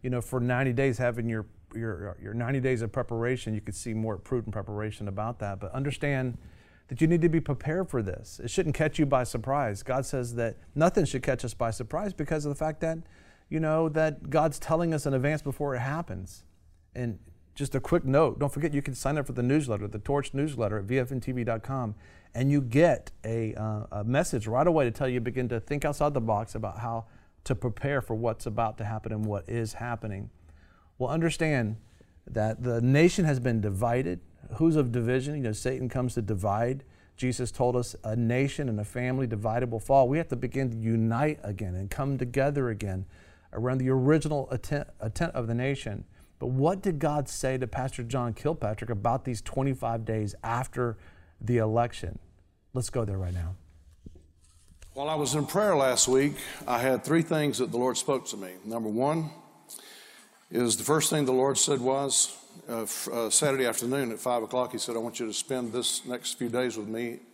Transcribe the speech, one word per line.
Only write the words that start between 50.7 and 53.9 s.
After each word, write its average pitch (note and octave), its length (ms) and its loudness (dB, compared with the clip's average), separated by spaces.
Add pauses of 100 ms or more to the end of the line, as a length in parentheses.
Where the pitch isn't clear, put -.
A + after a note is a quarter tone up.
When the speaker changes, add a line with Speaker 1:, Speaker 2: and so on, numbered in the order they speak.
Speaker 1:
the A#2+ 180 2
election? A2 600 0 (560)
Let's B2+ 160 -2
go A#2 140 0
there G2 140 -2
right F2+ 160 -4
now. F2 200 -4 (1400)